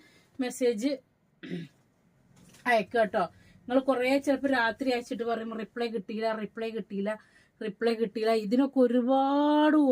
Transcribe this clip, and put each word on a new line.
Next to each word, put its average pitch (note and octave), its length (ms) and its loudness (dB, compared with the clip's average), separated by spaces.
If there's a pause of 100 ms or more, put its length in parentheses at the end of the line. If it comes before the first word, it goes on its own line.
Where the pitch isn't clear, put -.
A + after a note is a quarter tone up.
(380)
മെസ്സേജ് B3 520 -2 (1800)
അയക്കുക A3+ 380 2
ട്ടോ. G3+ 200 -2 (340)
നിങ്ങൾ B3+ 220 0
കുറേ B3+ 380 0
ചിലപ്പോൾ C4+ 320 -2
രാത്രി A#3+ 420 -2
അയച്ചിട്ട് A#3+ 320 -6
പറയും, A3+ 340 -4
"റിപ്ലൈ A#3 300 -6
കിട്ടിയില്ല, A3 400 -6 (140)
റിപ്ലൈ A3+ 280 -8
കിട്ടിയില്ല, G#3 400 -6 (500)
റിപ്ലൈ A3+ 340 -2
കിട്ടിയില്ല." A3 380 -2 (120)
ഇതിനൊക്കെ C4 360 2
ഒരുപാട് C#4 960 4 (160)